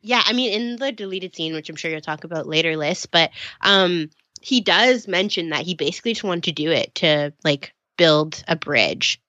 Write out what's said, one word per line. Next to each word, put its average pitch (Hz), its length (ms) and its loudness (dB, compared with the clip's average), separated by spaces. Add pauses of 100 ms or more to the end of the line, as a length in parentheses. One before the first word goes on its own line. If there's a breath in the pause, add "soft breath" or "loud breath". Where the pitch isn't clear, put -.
Yeah, 226 240 2
I 208 60 2
mean, 247 220 0
in 240 240 -4
the 269 160 -4
deleted 190 420 -8
scene, 160 180 -6
which 156 160 -8
I'm 160 60 -12
sure 165 160 -6
you'll 156 80 -6
talk 156 240 -8
about 165 240 -6
later, 160 300 0
Liz, 156 300 -2
but, 165 220 4 (320 loud breath)
um, 175 480 4 (300)
he 254 220 0
does 220 460 4
mention 185 420 -2
that 147 140 -4
he 180 100 -4
basically 165 400 -4
just - 100 -6
wanted 175 220 -2
to 180 80 -2
do 151 180 -2
it - 240 0
to, 147 380 0 (100)
like, 143 300 -2 (240)
build 156 500 4
a 170 80 0
bridge. 120 720 0